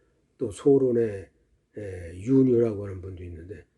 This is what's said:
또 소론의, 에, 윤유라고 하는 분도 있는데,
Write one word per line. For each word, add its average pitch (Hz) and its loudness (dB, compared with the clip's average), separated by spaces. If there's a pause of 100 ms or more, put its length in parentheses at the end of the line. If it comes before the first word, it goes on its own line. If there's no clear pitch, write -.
(380)
또 117 -6
소론의, 117 2 (480)
에, 92 -12
윤유라고 117 4
하는 95 -10
분도 92 -14
있는데, 85 -16 (120)